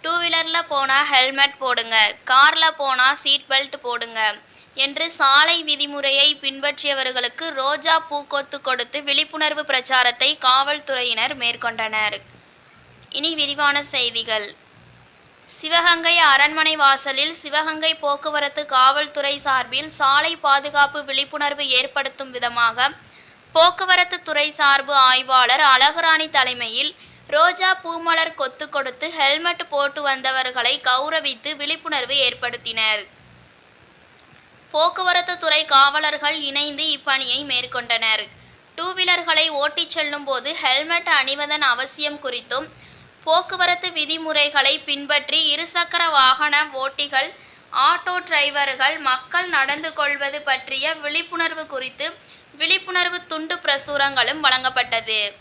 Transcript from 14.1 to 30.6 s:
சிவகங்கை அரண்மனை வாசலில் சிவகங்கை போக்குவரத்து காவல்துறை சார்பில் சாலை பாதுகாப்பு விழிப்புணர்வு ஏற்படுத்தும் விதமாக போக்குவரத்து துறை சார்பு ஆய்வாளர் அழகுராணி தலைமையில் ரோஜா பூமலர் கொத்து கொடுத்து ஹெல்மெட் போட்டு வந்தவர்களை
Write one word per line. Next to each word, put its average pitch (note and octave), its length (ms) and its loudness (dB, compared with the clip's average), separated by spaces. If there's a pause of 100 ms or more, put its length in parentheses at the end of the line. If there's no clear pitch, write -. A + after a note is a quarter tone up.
சிவகங்கை E4+ 720 2
அரண்மனை D#4 580 4
வாசலில் C#4 580 2
சிவகங்கை D#4 640 -2
போக்குவரத்து D4 680 -4
காவல்துறை C#4+ 720 0
சார்பில் C#4 520 -4
சாலை D4 460 0
பாதுகாப்பு C#4+ 680 0
விழிப்புணர்வு C#4+ 640 -4 (120)
ஏற்படுத்தும் C4+ 500 -6
விதமாக A#3+ 600 0 (640)
போக்குவரத்து F4+ 680 4
துறை D4+ 300 0
சார்பு C#4+ 420 2
ஆய்வாளர் B3+ 680 4 (120)
அழகுராணி D#4 560 4
தலைமையில் B3 600 0 (380)
ரோஜா F4+ 560 2
பூமலர் E4 560 -2
கொத்து C#4+ 300 -6
கொடுத்து C#4 480 -6
ஹெல்மெட் D#4+ 520 0
போட்டு C#4+ 320 -2
வந்தவர்களை C4 840 -2